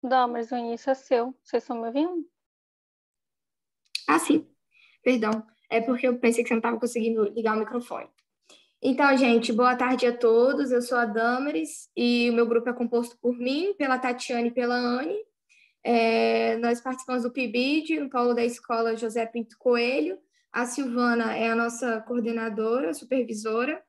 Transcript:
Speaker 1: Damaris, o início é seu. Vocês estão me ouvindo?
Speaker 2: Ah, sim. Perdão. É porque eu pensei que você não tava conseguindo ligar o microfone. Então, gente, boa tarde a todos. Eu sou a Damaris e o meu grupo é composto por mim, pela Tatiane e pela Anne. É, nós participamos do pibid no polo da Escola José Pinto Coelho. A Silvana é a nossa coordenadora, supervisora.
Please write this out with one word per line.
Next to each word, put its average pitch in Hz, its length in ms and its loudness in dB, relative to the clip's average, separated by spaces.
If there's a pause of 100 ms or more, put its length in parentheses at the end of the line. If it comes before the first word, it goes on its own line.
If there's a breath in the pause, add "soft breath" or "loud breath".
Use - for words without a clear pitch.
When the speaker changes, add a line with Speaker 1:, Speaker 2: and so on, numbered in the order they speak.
Speaker 1:
Damaris, 240 480 0
o 254 60 -4
início 233 320 -6
é 262 60 4
seu. 254 380 0 (100)
Vocês 233 200 -2
estão 240 160 -8
me 226 80 -6
ouvindo? 320 420 -2 (1800)
Speaker 2:
Ah, 320 120 4
sim. 311 280 0 (540 soft breath)
Perdão. 220 440 0 (240 soft breath)
É - 120 2
porque 254 260 0
eu 247 120 2
pensei 233 240 2
que 226 60 -4
você - 40 2
não 226 80 0
tava 233 180 -2
conseguindo 226 440 0
ligar 214 320 -2
o 220 40 0
microfone. 220 500 -8 (720 soft breath)
Então, 277 340 4
gente, 240 380 4
boa 247 240 4
tarde 247 280 0
a 240 100 2
todos. 247 560 4
Eu 247 100 2
sou 240 160 -2
a 240 80 2
Damaris 254 920 -2
e 240 340 2
o 233 40 2
meu 233 120 4
grupo 233 240 0
é 240 40 -2
composto 233 440 -2
por 247 200 0
mim, 285 400 -2
pela 262 200 0
Tatiane 247 520 -2
e - 20 -10
pela 240 240 0
Anne. 247 420 -2 (640 soft breath)
É, 226 760 2
nós 240 240 0
participamos 254 420 -4
do 240 80 -4
pibid 277 680 -2
no 277 100 -6
polo 240 240 0
da 233 100 0
Escola 226 540 -2
José 226 280 -4
Pinto 226 320 -8
Coelho. 262 640 0 (320)
A 247 140 -2
Silvana 240 720 0
é 226 140 0
a 226 60 0
nossa 233 460 -2
coordenadora, 226 920 -2
supervisora. 233 960 -2